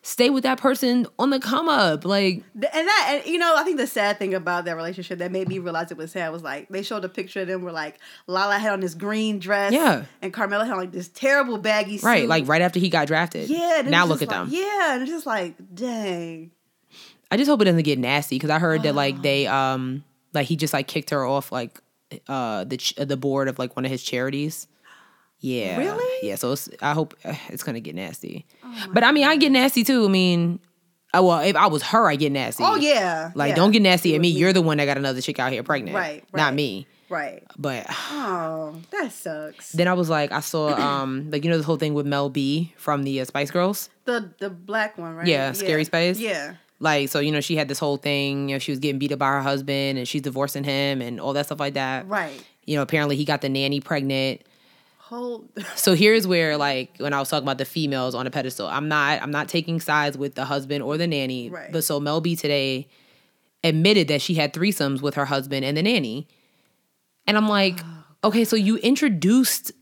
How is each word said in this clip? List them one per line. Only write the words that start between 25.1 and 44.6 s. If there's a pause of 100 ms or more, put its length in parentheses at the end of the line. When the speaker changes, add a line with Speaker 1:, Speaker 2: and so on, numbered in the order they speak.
Speaker 1:
Yeah.
Speaker 2:
Really?
Speaker 1:
Yeah,
so
it's, (140)
I
hope, (100)
uh, (160)
it's
gonna
get
nasty. (160)
Speaker 2:
Oh
my
Speaker 1:
But,
I
mean,
I
Speaker 2:
God.
Speaker 1:
get
nasty,
too.
I
mean, (560)
uh,
well,
if
I
was
her,
I
get
nasty.
Speaker 2:
Oh,
yeah.
Speaker 1:
Like,
Speaker 2:
Yeah.
Speaker 1:
don't
get
nasty
at
me.
Speaker 2:
With
me.
Speaker 1:
You're
the
one
that
got
another
chick
out
here
pregnant.
Speaker 2:
Right, (100)
Speaker 1:
Not
Speaker 2:
right.
Speaker 1:
me. (220)
Speaker 2:
Right. (140)
Speaker 1:
But (260)
Speaker 2:
Oh, (160)
that
sucks.
Speaker 1:
then
I
was
like,
I
saw,
Speaker 2:
<clears throat> (240)
Speaker 1:
um,
like,
you
know,
this
whole
thing
with
Mel
B
from
the,
uh,
Spice
Girls? (160)
Speaker 2:
The,
the
black